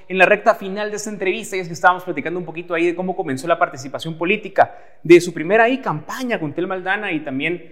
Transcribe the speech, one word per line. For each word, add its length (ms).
en 80
la 100
recta 280
final 360
de 60
esta 140
entrevista 460
y 20
es 80
que 80
estábamos 300
platicando 340
un 80
poquito 260
ahí 140
de 80
cómo 220
comenzó 320
la 100
participación 580
política, 580
de 180
su 140
primera 300
ahí 180
campaña 560
con 160
Telma 220
Aldana 360
y 120
también 480